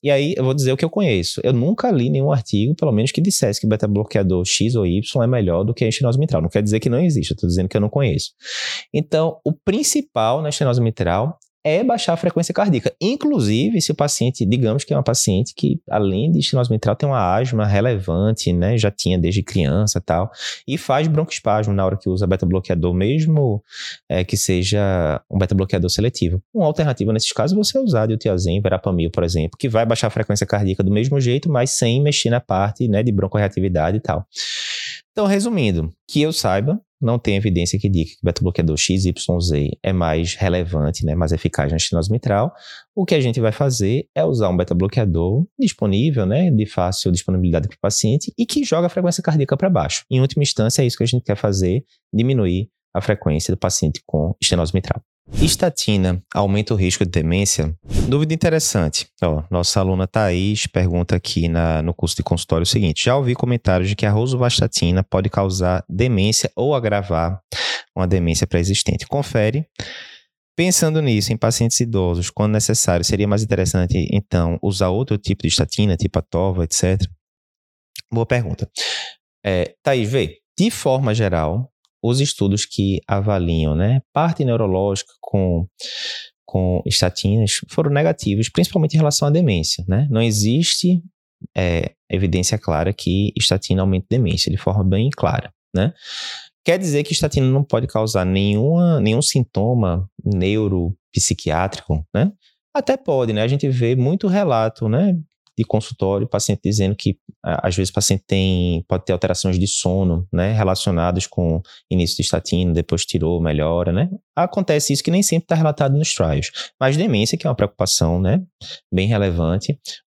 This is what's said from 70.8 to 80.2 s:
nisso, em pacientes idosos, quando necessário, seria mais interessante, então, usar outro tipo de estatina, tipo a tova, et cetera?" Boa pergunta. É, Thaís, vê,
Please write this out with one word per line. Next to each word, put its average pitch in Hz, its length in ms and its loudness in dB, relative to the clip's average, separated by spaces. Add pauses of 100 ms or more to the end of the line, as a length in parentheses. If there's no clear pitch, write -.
nisso, 113 320 2
em 110 40 -2
pacientes 113 420 0
idosos, 92 500 0
quando 107 260 0
necessário, 92 500 2
seria 101 240 0
mais 104 160 0
interessante, 92 640 0
então, 87 500 0
usar 95 280 0
outro 107 280 -2
tipo - 260 -2
de - 60 0
estatina, - 480 0
tipo - 220 -2
a 82 40 -2
tova, 90 420 0
et 80 100 -4
cetera?" 92 340 0 (1040)
Boa 117 140 0
pergunta. 117 420 -2 (800)
É, 90 340 -2
Thaís, 123 300 0
vê, 117 280 -2 (200)